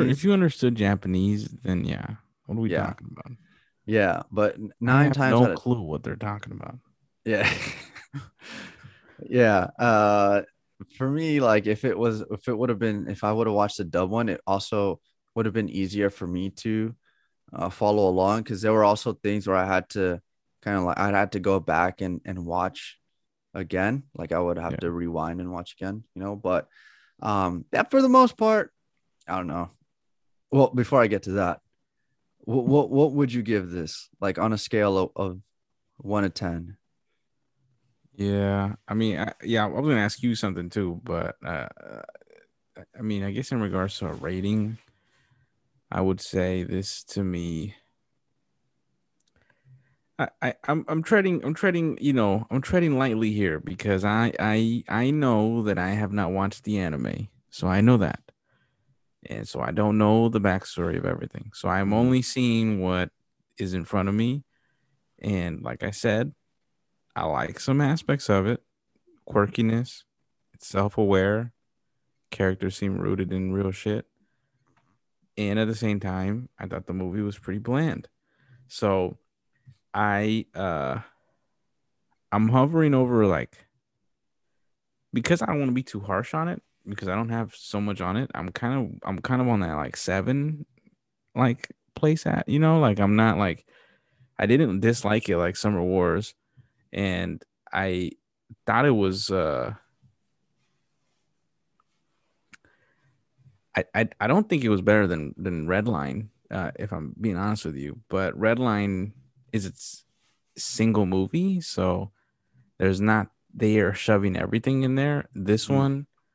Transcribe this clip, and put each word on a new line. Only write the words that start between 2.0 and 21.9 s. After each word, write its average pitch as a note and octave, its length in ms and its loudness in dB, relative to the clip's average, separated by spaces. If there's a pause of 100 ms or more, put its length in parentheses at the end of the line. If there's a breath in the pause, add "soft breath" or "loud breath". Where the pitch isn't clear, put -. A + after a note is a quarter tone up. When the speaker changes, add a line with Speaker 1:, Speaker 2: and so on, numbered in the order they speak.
Speaker 2:
What A2 120 -6
are - 20 -2
we A2 120 0
Speaker 1:
Yeah. D#2 140 0
Speaker 2:
talking - 240 -10
about? - 220 -16 (540 soft breath)
Speaker 1:
Yeah, G#2 440 2
but G#2 260 2
n-, G2+ 160 -12 (100)
Speaker 2:
I - 20 -4
Speaker 1:
nine C3 220 8
Speaker 2:
have C3+ 80 4
Speaker 1:
times C3+ 160 2 (100)
Speaker 2:
no B2 40 10
Speaker 1:
out G#2+ 80 4
of E2 60 -4
Speaker 2:
clue A#2+ 240 -2
what D2+ 200 -6
they're - 140 -6
talking G#2 360 -8
about. - 260 -14 (460)
Speaker 1:
Yeah. G#2 300 2
<laughs> - 60 -8 (1700 loud breath)
Yeah. G#2+ 520 4
Uh, G#2 640 4 (560)
for C3 100 -2
me, D3+ 320 0
like, G#2+ 260 4
if G#2+ 180 -2
it A2 120 0
was, A2 240 0
if - 280 -8
it B2 100 -2
would B2 100 0
have A2 120 -2
been, G#2+ 280 -2
if G2+ 160 -8
I G#2 80 2
would A2 140 2
have G#2 80 0
watched G#2 240 2
the G2+ 60 -4
dub F2 260 0
one, A2+ 180 0
it F2+ 180 -4
also G2 540 -2 (340)
would A2 120 0
have G#2 80 -4
been G#2+ 160 -2
easier G2 400 0
for - 160 -10
me F2+ 240 -4
to, A2 440 -4 (580)
uh, F2+ 180 -6
follow G#2 380 2
along, G2 360 2
'cause G2+ 160 -8
there G#2+ 120 2
were G#2+ 120 6
also G#2+ 300 2
things G2+ 320 -2
where F#2+ 100 2
I F#2 100 2
had F#2 240 0
to F2+ 300 -2 (420)
kinda, G2 200 -2
like, F2 160 -2
I'd G2+ 160 0
had G2 180 2
to G2+ 80 -4
go F#2+ 200 2
back E2+ 400 0